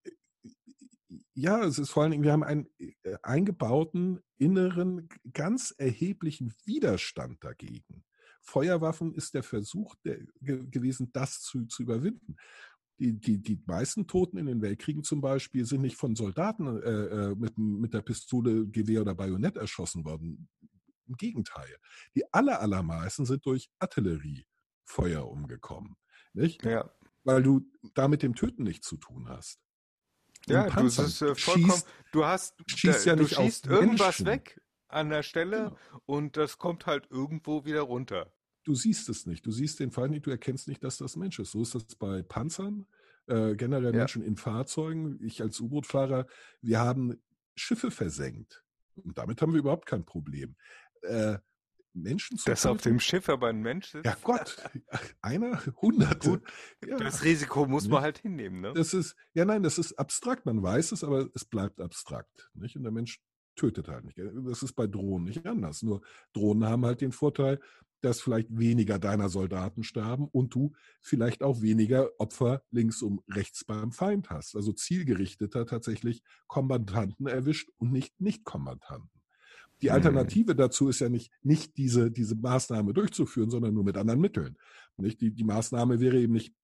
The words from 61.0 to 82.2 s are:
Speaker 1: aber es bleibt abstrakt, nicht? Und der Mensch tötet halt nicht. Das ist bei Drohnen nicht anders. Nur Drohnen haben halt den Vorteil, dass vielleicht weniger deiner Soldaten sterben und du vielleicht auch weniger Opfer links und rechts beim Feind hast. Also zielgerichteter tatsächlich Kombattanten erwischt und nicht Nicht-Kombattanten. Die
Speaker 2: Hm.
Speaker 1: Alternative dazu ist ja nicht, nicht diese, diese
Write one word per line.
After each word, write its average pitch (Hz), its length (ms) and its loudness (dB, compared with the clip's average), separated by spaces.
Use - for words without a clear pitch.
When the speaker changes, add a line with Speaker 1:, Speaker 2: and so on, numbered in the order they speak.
Speaker 1:
aber 135 300 0
es - 120 -12
bleibt 101 360 -4
abstrakt, - 720 -12
nicht? 98 240 -12
Und 135 60 -8
der 110 80 -6
Mensch 117 300 -6
tötet - 340 0
halt - 160 -12
nicht. - 120 -18
Das 120 160 -6
ist 131 100 -8
bei 113 140 -2
Drohnen 98 380 -2
nicht 139 220 -8
anders. 95 340 -4
Nur 104 200 -2
Drohnen 107 360 2
haben 120 160 2
halt 120 160 0
den 131 100 -2
Vorteil, 139 480 0
dass 123 220 0
vielleicht 113 260 0
weniger 113 400 4
deiner 101 320 0
Soldaten 95 540 -4
sterben 120 480 -4
und 127 240 2
du 143 180 0
vielleicht 113 420 0
auch 127 180 2
weniger 110 480 4
Opfer 123 520 0
links 113 320 0
und 98 260 -2
rechts 98 360 -6
beim 110 260 -6
Feind 202 400 -2
hast. 76 240 -10
Also 104 160 -2
zielgerichteter 117 960 -2
tatsächlich 117 560 -4
Kombattanten 120 800 -2
erwischt 131 500 -2
und 120 140 0
nicht - 300 -2
Nicht-Kombattanten. - 1000 -6
Die 139 60 4
Speaker 2:
Hm. - 60 4
Speaker 1:
Alternative 160 600 6
dazu 135 340 4
ist 123 100 0
ja 120 100 2
nicht, 120 220 -2
nicht 151 340 4
diese, 120 340 6
diese 113 240 0